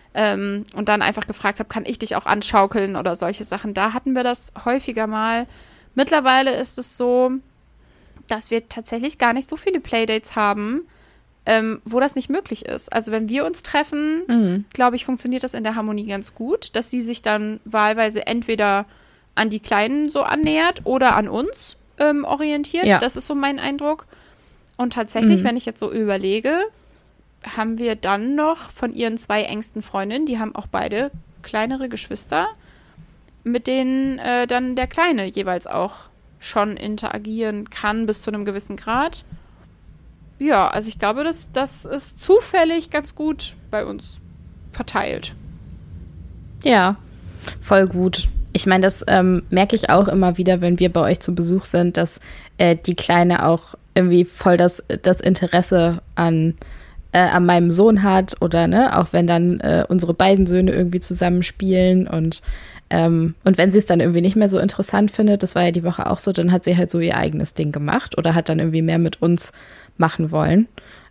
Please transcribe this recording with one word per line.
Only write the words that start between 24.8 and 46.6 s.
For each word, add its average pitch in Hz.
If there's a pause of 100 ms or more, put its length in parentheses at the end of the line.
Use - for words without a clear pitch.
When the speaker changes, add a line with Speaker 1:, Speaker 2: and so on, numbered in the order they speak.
Speaker 1:
tatsächlich, 220
Speaker 2:
Mhm. 185
Speaker 1:
wenn 240
ich 247
jetzt 220
so 214
überlege, 214 (960)
haben 226
wir 226
dann 214
noch 311
von 240
ihren 226
zwei 214
engsten 214
Freundinnen, 208
die 247
haben 220
auch 202
beide 214 (320)
kleinere 254
Geschwister, 240 (960)
mit 240
denen, 262
äh, 247
dann 247
der 254
Kleine 311
jeweils 185
auch 180 (440)
schon 208
interagieren 214
kann 220
bis 208
zu -
einem 208
gewissen 202
Grad. 262 (1120)
Ja, 269
also 220
ich 220
glaube, 220
das, 330
das 269
ist -
zufällig 339
ganz 294
gut 302 (140)
bei 214
uns - (540)
verteilt. - (1300)